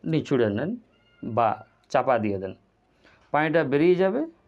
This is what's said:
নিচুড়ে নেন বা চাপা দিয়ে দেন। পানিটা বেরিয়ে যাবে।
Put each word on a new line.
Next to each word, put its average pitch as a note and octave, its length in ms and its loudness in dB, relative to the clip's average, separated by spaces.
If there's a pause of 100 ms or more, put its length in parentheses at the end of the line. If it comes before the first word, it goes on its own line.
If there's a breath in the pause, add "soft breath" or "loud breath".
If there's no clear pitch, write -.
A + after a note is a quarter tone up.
নিচুড়ে C#3 520 0
নেন D3 140 -4 (520)
বা A#2 260 0 (420)
চাপা C3 280 2
দিয়ে G#2 240 -2
দেন। F#2+ 100 -8 (800 soft breath)
পানিটা D#3 280 2 (120)
বেরিয়ে E3 300 4
যাবে। G3 180 0 (280)